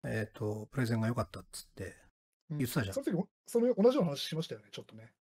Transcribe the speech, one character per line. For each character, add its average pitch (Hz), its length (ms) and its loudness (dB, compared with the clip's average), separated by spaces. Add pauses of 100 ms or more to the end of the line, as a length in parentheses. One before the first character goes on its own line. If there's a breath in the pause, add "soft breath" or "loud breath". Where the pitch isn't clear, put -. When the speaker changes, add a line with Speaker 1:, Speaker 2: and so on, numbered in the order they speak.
Speaker 1:
え 110 240 -2
っ - 40 -20
と、 107 380 -4
プ 135 100 -2
レ 123 60 2
ゼ 120 80 2
ン 110 60 2
が 110 80 2
良 120 60 0
か 110 80 0
っ - 80 -4
た 95 100 -12
っ - 100 -18
つ - 140 -14
っ - 100 -20
て 87 220 -10 (540)
Speaker 2:
う 156 40 -4
ん。 147 40 -4
Speaker 1:
言 131 80 0
っ - 20 -4
て - 60 -6
た 139 80 2
じ 98 60 -2
ゃ 95 40 -6
ん。 - 20 -6
Speaker 2:
そ 277 60 -2
の - 40 -10
時 294 100 0
も、 175 140 -2 (180)
そ 233 140 2
の 240 140 4
同 226 160 8
じ 262 60 2
よ 262 60 4
う - 20 4
な 160 60 0
話 139 80 -4
し - 180 -4
ま 160 60 -2
し - 60 -6
た 127 60 -8
よ 104 60 -14
ね、 - 100 -20
ち - 80 -12
ょ 113 40 -12
っ - 20 -16
と - 100 -20
ね。 113 180 -18 (120)